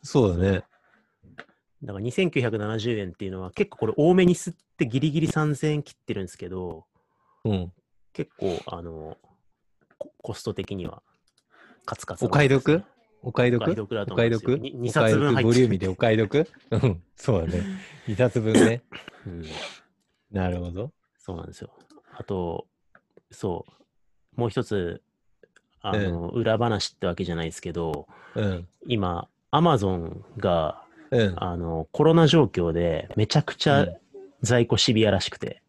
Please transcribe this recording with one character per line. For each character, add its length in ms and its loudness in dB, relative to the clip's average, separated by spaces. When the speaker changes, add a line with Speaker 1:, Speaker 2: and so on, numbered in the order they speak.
Speaker 1:
そ 240 4
う 100 0
だ 0 -
ね。 260 2
Speaker 2:
だ 80 -12
か 80 -10
ら 0 -
二 120 -4
千 200 0
九 80 0
百 180 0
七 200 -4
十 200 -2
円 120 -6
っ 20 -16
て 140 -12
い 20 -6
う 40 -8
の 100 -8
は 100 -10
結 200 -4
構 80 -20
こ 80 -2
れ 100 -2
多 160 6
め 120 6
に 100 6
吸 180 -10
っ 20 -16
て 100 0
ギ 140 0
リ 100 2
ギ 80 0
リ 80 2
三 300 0
千 160 -2
円 100 -4
切 100 -18
っ 20 -20
て 80 -6
る 80 -6
ん 40 -6
で 40 -12
す 80 -20
け 100 -12
ど、 380 -10
Speaker 1:
う 80 0
ん。 220 -2
Speaker 2:
結 240 -8
構 200 -2
あ 140 -10
の、 360 -14
コ-、 240 -14
コ 120 -8
ス 100 -12
ト 100 -6
的 220 -8
に 100 -8
は 160 -14
カ 140 -8
ツ 80 -16
カ 100 -12
ツ 80 -6
な 60 0
ん 20 -2
で 60 -2
す 0 -
ね。 0 -
Speaker 1:
お 0 -
買 80 4
い 40 4
得？ 340 2
お 120 -10
買 160 4
い 20 2
得？ 100 0
Speaker 2:
お 40 -2
買 80 0
い 20 -2
得 200 -8
だ 100 -4
と 80 -8
思 100 2
う 40 4
ん 20 4
で 80 0
す 80 -8
よ。 80 0
Speaker 1:
お 20 2
買 20 -4
い 20 -4
得？ 40 -10
Speaker 2:
に-、 160 -10
二 120 -4
冊 260 4
分 160 2
入 100 2
っ 80 4
て 80 6
る。 320 2
Speaker 1:
お 60 -6
買 160 4
い 40 2
得 140 0
ボ 80 2
リ 60 2
ュ 0 -
ー 40 -20
ム 80 -20
で 80 0
お 0 -
買 80 2
い 20 6
得？ 0 -
う 0 -
ん。 160 -2
そ 200 0
う 40 0
だ 60 -2
ね。 160 -2
二 80 -4
冊 240 2
分 140 0
ね。 280 6
Speaker 2:
う 40 -10
ん。 140 -12
Speaker 1:
な 180 0
る 100 -4
ほ 120 -8
ど。 220 -10
Speaker 2:
そ 160 -12
う 40 -8
な 60 -10
ん 40 -14
で 60 -16
す 80 -18
よ。 100 -16
あ 100 -14
と、 440 -6
そ 340 -6
う。 20 -10
も 80 0
う 20 0
一 140 -2
つ、 380 -4
あ 120 -2
の、 320 -2
Speaker 1:
う 80 -4
ん。 20 0
Speaker 2:
裏 180 2
話 380 0
っ 20 -20
て 100 -2
わ 80 -2
け 100 -4
じ 80 -6
ゃ 20 -2
な 80 -4
い 40 -4
で 40 -8
す 100 -16
け 120 -10
ど、 340 -6
Speaker 1:
う 60 -2
ん。 260 -4
Speaker 2:
今、 400 -2
Amazon 720 2
が、 440 0
Speaker 1:
う 200 2
ん。 40 -6
Speaker 2:
あ 220 -4
の、 340 -6
コ 140 4
ロ 80 6
ナ 120 8
状 200 6
況 260 -2
で 460 -2
め 100 2
ち 80 0
ゃ 80 4
く 120 -8
ち 140 0
ゃ 180 4
在 240 4
庫 120 0
シ 160 2
ビ 120 4
ア 60 4
ら 80 2
し 100 -6
く 80 -16
て。 320 -12